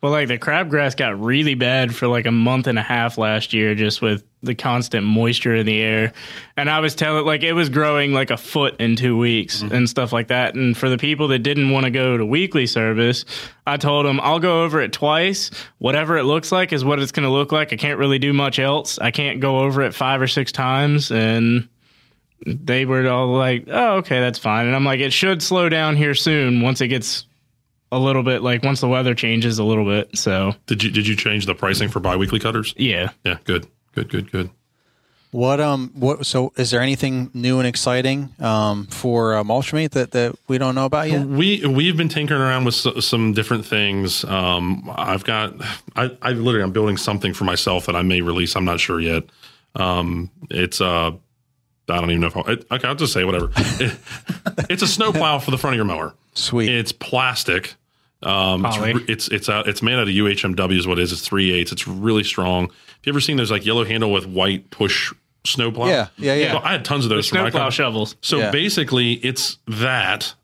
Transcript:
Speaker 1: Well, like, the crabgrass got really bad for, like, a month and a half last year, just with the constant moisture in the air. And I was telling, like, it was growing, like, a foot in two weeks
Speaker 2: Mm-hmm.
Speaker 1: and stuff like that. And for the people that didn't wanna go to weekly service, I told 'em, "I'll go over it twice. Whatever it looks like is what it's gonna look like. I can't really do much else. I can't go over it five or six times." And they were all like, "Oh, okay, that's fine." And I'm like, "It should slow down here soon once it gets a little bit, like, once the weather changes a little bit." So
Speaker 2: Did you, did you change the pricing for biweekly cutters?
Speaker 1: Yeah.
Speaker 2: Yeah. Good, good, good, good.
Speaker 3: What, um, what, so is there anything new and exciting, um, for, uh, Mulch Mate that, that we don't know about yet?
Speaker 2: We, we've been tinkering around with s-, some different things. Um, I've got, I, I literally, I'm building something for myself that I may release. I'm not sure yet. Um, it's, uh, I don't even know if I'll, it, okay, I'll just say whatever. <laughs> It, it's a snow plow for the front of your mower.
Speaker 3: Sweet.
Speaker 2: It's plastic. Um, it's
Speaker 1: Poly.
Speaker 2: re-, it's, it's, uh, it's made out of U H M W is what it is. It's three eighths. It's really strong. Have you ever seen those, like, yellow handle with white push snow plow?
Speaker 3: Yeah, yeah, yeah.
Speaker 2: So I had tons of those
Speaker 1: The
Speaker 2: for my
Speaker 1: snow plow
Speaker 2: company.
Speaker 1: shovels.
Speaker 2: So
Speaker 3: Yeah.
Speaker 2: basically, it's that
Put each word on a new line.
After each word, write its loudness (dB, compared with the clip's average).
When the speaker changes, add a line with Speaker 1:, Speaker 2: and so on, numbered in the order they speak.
Speaker 1:
Well, 2
like, 2
the 0
crabgrass 0
got -2
really 2
bad 2
for, 0
like, 2
a 2
month 2
and 2
a 0
half 0
last 0
year, 2
just 0
with 0
the -2
constant -2
moisture 2
in 2
the 2
air. 0
And -2
I 2
was 0
telling, 0
like, 2
it 0
was 2
growing, 2
like, 0
a 0
foot -2
in 2
two 2
weeks 0
Speaker 2:
Mm-hmm. -6
Speaker 1:
and 2
stuff -2
like 0
that. 0
And 0
for 0
the 0
people 0
that 2
didn't 0
wanna 2
go 0
to 0
weekly 0
service, 0
I -2
told 2
'em, 2
"I'll 2
go 2
over 0
it -4
twice. 0
Whatever 0
it 0
looks 0
like 0
is 0
what 2
it's -2
gonna 0
look 0
like. 0
I -6
can't -2
really 2
do 0
much 2
else. -2
I 0
can't -4
go 2
over 2
it 0
five 0
or 2
six 0
times." 2
And 2
they 0
were 2
all 2
like, 2
"Oh, 2
okay, 0
that's 0
fine." 2
And 2
I'm 2
like, 2
"It 0
should 2
slow 2
down 2
here 2
soon 2
once 2
it 0
gets -4
a 0
little 2
bit, 2
like, 0
once 2
the 2
weather 2
changes 0
a 2
little 2
bit." 0
So 0
Speaker 2:
Did 0
you, 0
did 0
you 0
change 0
the -2
pricing 0
for -2
biweekly 0
cutters? -2
Speaker 1:
Yeah. 0
Speaker 2:
Yeah. -2
Good, -2
good, -4
good, -6
good. -4
Speaker 3:
What, 2
um, 0
what, 0
so -2
is -2
there 2
anything -2
new 0
and 2
exciting, 0
um, 0
for, 0
uh, 2
Mulch -2
Mate 0
that, 0
that 0
we 0
don't 0
know 0
about 0
yet? 0
Speaker 2:
We, 0
we've 2
been 2
tinkering 0
around 2
with 0
s-, -2
some 2
different 0
things. -2
Um, -2
I've -4
got, -2
I, -2
I -2
literally, 2
I'm 0
building 2
something -2
for -4
myself 0
that 0
I 0
may 2
release. -2
I'm 0
not 0
sure -2
yet. -2
Um, -2
it's, -2
uh, 0
I 0
don't 0
even 2
know 2
if -4
I'll, -4
it, -4
okay, -2
I'll -2
just -2
say 0
whatever. -2
<laughs> -2
It, -2
it's -2
a 0
snow 0
plow 2
for -4
the 0
front 0
of 0
your 0
mower. -4
Speaker 3:
Sweet. 0
Speaker 2:
It's -2
plastic. -2
Um, 0
it's 0
Speaker 1:
Poly. 0
Speaker 2:
re-, -2
it's, -4
it's, -4
uh, 0
it's -4
made 0
out 2
of -2
U 2
H 0
M -2
W 2
is -2
what 0
it 2
is. 0
It's -6
three 2
eighths. -2
It's -8
really 0
strong. 0
Have -10
you -2
ever 0
seen 0
those, 0
like, -2
yellow 2
handle 0
with 0
white -2
push -2
snow -2
plow? -2
Speaker 3:
Yeah, 2
yeah, 0
yeah. 0
Speaker 2:
So -2
I -2
had -4
tons 0
of 0
those 0
Speaker 1:
The -2
Speaker 2:
for 2
my 2
Speaker 1:
snow -8
plow 0
Speaker 2:
company. -2
Speaker 1:
shovels. -2
Speaker 2:
So 0
Speaker 3:
Yeah. 0
Speaker 2:
basically, 0
it's -4
that -2